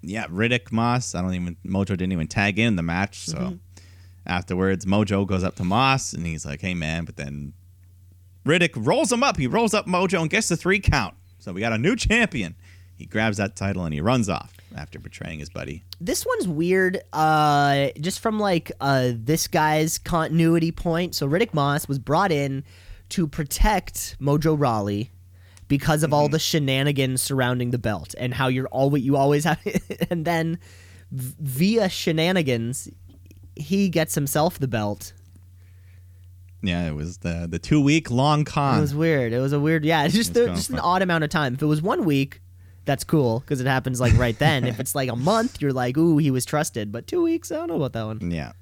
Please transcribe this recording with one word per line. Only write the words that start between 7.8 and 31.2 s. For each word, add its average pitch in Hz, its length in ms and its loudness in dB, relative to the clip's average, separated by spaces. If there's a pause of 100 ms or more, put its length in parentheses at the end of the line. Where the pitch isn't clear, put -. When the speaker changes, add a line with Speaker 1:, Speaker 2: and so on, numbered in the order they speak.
Speaker 1:
Riddick 170 300 2
rolls 190 380 0
him 233 100 2
up. 269 140 0
He 131 100 -2
rolls 208 280 0
up 208 120 0
Mojo 180 360 0
and 156 80 -2
gets 208 180 0
the 170 80 2
three 190 240 0
count. 127 340 2 (240)
So - 140 -12
we 90 80 -6
got 117 120 0
a 110 60 0
new 165 160 2
champion. 165 640 0 (400)
He - 100 -16
grabs 107 320 0
that 98 180 -2
title 95 280 -2
and 78 100 -4
he 71 60 -4
runs 113 280 2
off - 240 -4 (240)
after 71 220 -14
betraying - 420 -12
his 73 80 -10
buddy. 87 340 -10 (180)
Speaker 2:
This 208 260 -4
one's 453 200 -2
weird, 180 540 0 (120)
uh, 147 760 4 (120)
just 170 200 -6
from, 220 180 -2
like, 196 320 0 (100)
uh, 131 340 2
this 117 340 -2
guy's 156 500 2
continuity 165 720 2
point. 170 460 -2
So 147 120 -2
Riddick 185 240 0
Moss 143 360 0
was 139 100 -2
brought 160 320 2
in 139 320 -2 (480)
to 170 160 0
protect - 960 0
Mojo 147 380 2
Rawley 110 520 0 (560)
because 151 380 2
of 139 80 2
all 147 140 4
Speaker 1:
Mm-hmm. 143 60 0
Speaker 2:
the 156 60 2
shenanigans 135 840 0
surrounding 123 480 0
the 123 80 0
belt 101 400 -4
and 123 160 -4
how 131 140 0
you're 131 200 0
always, 139 340 2
you 139 140 2
always 143 280 4
have, 156 140 2 (280)
<laughs> - 240 -4
and 165 140 -4
then 165 340 -2 (520)
v-, 131 300 -10